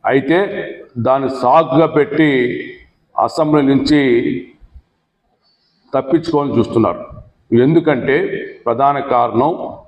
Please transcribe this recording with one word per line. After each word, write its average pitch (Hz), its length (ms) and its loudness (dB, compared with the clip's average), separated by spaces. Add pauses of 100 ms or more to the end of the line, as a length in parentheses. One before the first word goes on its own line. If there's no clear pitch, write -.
అయితే 139 600 -2 (300)
దాన్ని 127 320 0
సాకుగా 147 560 2
పెట్టి 143 760 0 (600)
అసెంబ్లీ 151 380 0
నుంచి 139 400 2 (1900)
తప్పించుకోవాలని 143 640 0
చూస్తున్నారు. - 480 0 (500)
ఎందుకంటే 143 920 2 (200)
ప్రధాన 139 340 0
కారణం 123 800 -2 (100)